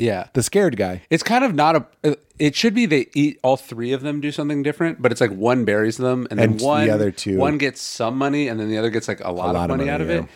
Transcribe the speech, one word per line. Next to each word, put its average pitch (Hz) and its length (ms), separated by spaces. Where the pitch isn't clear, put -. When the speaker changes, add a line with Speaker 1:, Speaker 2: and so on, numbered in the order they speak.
Speaker 1:
Yeah. 101 320
Speaker 2:
The 123 80
scared 175 340
guy. 92 320
Speaker 1:
It's 160 140
kind 240 220
of 226 100
not 151 340
a, 151 140
it 147 160
should 226 200
be 240 100
they 147 300
eat, 147 280
all 131 140
three 120 360
of 131 100
them 147 180
do 147 100
something 147 320
different, 151 380
but 123 100
it's 117 120
like 117 100
one 117 320
buries 107 320
them, 127 340
and - 80
then 113 120
Speaker 2:
And 110 100
the 120 60
Speaker 1:
one, 147 240
Speaker 2:
other 104 200
two. 190 280
Speaker 1:
one 147 180
gets 139 240
some 117 380
money, 139 300
and 113 120
then 107 80
the 110 80
other 110 140
gets, 110 180
like, 101 120
a 95 100
lot 87 180
Speaker 2:
A 90 40
lot 87 40
Speaker 1:
of 87 60
Speaker 2:
of 85 80
Speaker 1:
money - 140
Speaker 2:
money, - 60
Speaker 1:
out - 120
of 80 80
Speaker 2:
yeah. - 60
Speaker 1:
it. 82 80